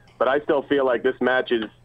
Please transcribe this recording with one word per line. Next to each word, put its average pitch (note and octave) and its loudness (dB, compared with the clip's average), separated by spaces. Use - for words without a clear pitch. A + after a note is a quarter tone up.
but A#2 2
I C#3+ 0
still D3 0
feel C#3 0
like B2 0
this C3 0
match B2+ 0
is A2+ 0